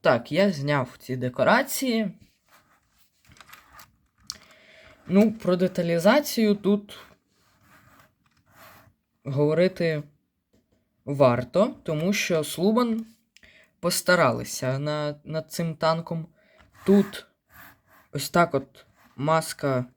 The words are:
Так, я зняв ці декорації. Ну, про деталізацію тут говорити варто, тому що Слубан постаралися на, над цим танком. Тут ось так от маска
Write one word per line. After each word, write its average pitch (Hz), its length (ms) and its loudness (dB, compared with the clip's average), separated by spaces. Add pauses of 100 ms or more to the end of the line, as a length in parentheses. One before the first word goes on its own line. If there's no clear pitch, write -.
Так, 156 320 2
я 190 200 2
зняв 143 460 -2
ці - 180 -8
декорації. 208 920 0 (3000)
Ну, 208 260 4
про 180 240 0
деталізацію 185 1000 2
тут 202 440 -2 (2250)
говорити 156 760 0 (1000)
варто, 143 800 2
тому 160 300 -2
що 170 320 -2
Слубан 220 640 -2 (720)
постаралися 135 1000 0
на, 147 360 -4 (100)
над 156 280 -10
цим 165 220 -6
танком. 165 520 -2 (580)
Тут 196 420 2 (880)
ось - 180 -8
так 170 240 2
от - 320 -6 (300)
маска 143 680 -2 (120)